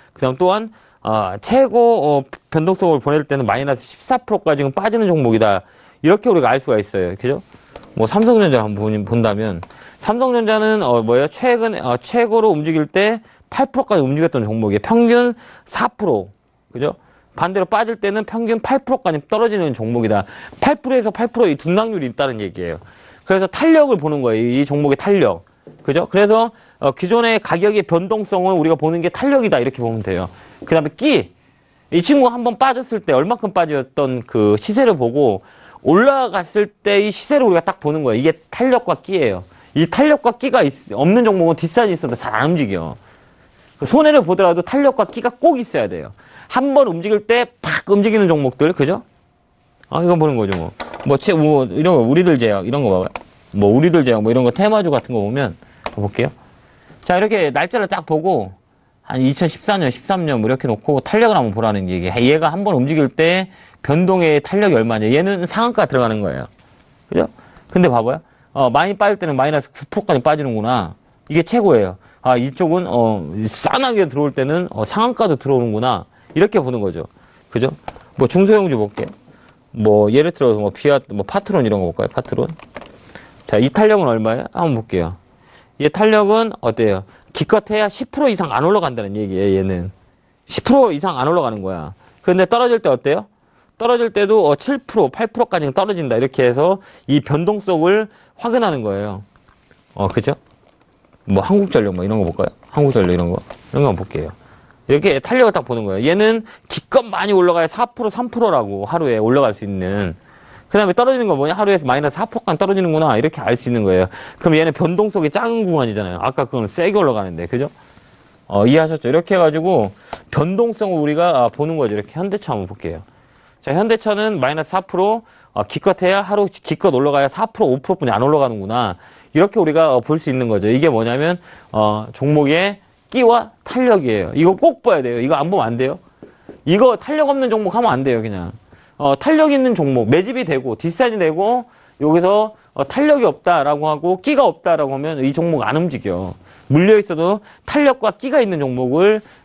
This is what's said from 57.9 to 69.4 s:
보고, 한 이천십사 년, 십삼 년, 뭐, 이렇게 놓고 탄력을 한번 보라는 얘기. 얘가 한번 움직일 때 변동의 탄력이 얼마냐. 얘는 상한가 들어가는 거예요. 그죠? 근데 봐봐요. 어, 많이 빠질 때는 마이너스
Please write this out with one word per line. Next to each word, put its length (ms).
보고, 480
한 200
이천십사 560
년, 120
십삼 360
년, 160
뭐, 60
이렇게 200
놓고 340
탄력을 340
한번 180
보라는 360
얘기. 180
얘가 440
한번 240
움직일 340
때 420
변동의 600
탄력이 320
얼마냐. 380
얘는 340
상한가 400
들어가는 360
거예요. 260
그죠? 180
근데 200
봐봐요. 320
어, 160
많이 260
빠질 220
때는 180
마이너스 360